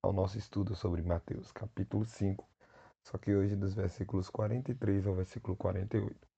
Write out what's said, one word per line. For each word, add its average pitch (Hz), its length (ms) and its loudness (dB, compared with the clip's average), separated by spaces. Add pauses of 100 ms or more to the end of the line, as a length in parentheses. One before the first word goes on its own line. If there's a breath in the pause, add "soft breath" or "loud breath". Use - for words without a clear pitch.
ao 95 100 4
nosso 98 240 2
estudo 101 380 -2
sobre 85 260 0
Mateus, 85 500 -2
capítulo 104 540 -2
cinco, 98 420 -2 (560 loud breath)
só - 140 -12
que - 180 2
hoje 101 220 4
dos 95 160 0
versículos 95 560 -2
quarenta 117 420 -2
e 123 40 -2
três 101 320 2
ao 98 80 2
versículo 92 420 -4
quarenta 92 400 -2
e 104 40 4
oito. - 380 -6